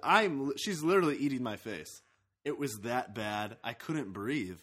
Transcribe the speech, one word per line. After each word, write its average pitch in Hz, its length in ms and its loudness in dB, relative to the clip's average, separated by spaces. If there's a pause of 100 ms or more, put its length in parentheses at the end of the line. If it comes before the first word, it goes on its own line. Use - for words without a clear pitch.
I'm, 156 540 4
she's 170 260 -2
literally 165 340 6
eating 135 260 0
my 107 120 -2
face. 95 460 -8 (440)
It 147 140 -2
was 120 240 -2
that 120 320 0
bad. 104 480 -2
I 117 100 -4
couldn't 135 400 -4
breathe. 101 500 -4